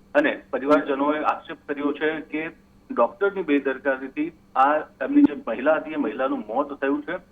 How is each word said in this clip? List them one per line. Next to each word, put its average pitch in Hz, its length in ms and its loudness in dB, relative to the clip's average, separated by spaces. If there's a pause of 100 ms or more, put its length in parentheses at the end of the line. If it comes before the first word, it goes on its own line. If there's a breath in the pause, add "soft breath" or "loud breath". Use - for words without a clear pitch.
(140)
અને 139 360 2
પરિવારજનોએ 143 720 0
આક્ષેપ - 340 -4 (120)
કર્યો 143 240 -2
છે 156 280 -2
કે 160 300 -8 (400)
ડોક્ટરની 185 520 0
બેદરકારીથી 135 880 -2 (240)
આ 143 200 4
એમની 143 460 2
જે 139 240 4
મહિલા 123 280 2
હતી, 151 160 -4
એ 156 60 -6
મહિલાનું 135 520 -2
મોત 143 320 -4
થયું 143 220 0
છે. 165 140 -8 (160)